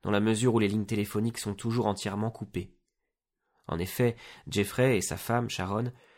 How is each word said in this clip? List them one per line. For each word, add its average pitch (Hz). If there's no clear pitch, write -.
dans 95
la 104
mesure 110
où 117
les 107
lignes 104
téléphoniques 104
sont 101
toujours 117
entièrement 104
coupées. -
En 82
effet, 113
Jeffrey 117
et -
sa -
femme, 117
Sharon, 104